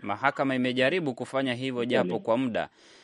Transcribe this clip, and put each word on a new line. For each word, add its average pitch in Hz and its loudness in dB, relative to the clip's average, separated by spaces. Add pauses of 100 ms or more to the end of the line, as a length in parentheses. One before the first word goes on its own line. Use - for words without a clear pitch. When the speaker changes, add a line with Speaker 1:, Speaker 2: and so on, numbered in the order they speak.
Speaker 1:
Mahakama 135 0
imejaribu 127 2
kufanya 131 -2
hivyo 123 -4
Speaker 2:
Ni 120 -2
Speaker 1:
japo 131 2
Speaker 2:
kweli. 113 -4
Speaker 1:
kwa 113 2
muda, 104 -2 (340)